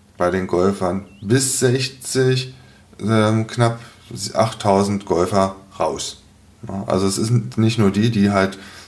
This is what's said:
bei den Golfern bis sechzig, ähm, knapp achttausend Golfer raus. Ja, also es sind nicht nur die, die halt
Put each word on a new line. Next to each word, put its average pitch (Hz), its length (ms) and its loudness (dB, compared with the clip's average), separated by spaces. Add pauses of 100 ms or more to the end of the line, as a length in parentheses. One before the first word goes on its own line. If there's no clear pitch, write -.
(180)
bei 87 140 0
den 95 160 -2
Golfern 92 560 0 (180)
bis 123 380 0
sechzig, 131 960 0 (460)
ähm, 110 460 2
knapp 120 340 0 (520)
achttausend 101 720 0
Golfer 95 520 0 (200)
raus. 71 440 -6 (460)
Ja, 98 200 -8
also 95 180 0
es 98 100 0
sind 117 440 0
nicht 110 180 2
nur 101 140 4
die, 104 180 2
die 101 220 2
halt 95 260 0 (300)